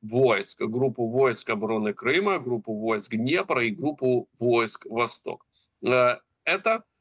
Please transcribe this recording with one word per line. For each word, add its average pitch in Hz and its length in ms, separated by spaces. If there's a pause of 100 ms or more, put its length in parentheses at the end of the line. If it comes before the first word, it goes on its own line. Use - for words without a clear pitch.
войск. 110 640
Группу 120 440
войск 123 440
обороны 107 420
Крыма, 175 460
группу 117 340
войск 110 420
Днепра 139 480
и 113 60
группу 127 580 (120)
войск 117 500
Восток. - 560 (400)
Э, 123 300 (280)
это, 220 400 (180)